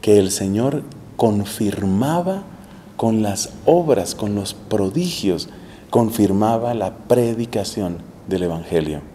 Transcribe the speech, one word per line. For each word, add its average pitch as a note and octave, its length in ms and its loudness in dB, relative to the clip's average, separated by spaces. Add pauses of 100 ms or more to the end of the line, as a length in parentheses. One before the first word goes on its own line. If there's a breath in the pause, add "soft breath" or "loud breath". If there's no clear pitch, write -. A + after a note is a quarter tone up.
que G#2 180 8
el F#2+ 100 2
Señor A2 540 -2 (320)
confirmaba A2 1300 0 (520 loud breath)
con A2 260 2
las G2+ 300 -2 (140)
obras, D3+ 500 4
con G#2 200 -4
los G2 180 -4
prodigios, G2+ 960 -2 (400 loud breath)
confirmaba A2+ 840 2
la G2 220 -4
predicación A2+ 1000 0 (320)
del F2+ 140 0
Evangelio. E2 580 -2 (120)